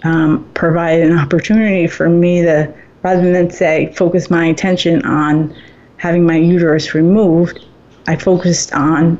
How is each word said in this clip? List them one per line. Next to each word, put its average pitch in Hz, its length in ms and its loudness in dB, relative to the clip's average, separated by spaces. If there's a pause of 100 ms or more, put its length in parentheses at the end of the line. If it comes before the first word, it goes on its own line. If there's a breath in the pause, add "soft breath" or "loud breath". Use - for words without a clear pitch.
um, 160 500 0
provided 165 560 0
an 170 80 2
opportunity 190 680 0
for 160 220 -2
me 175 340 2
to, 151 300 0 (300 loud breath)
rather 180 300 0
than 175 180 0
say, 160 440 -2
focus 175 360 -2
my 170 160 0
attention 170 580 0
on 151 500 -2 (420 loud breath)
having 175 280 0
my 165 120 2
uterus 165 580 2
removed, 175 720 2 (420)
I 156 100 -2
focused 175 580 -2
on 156 460 0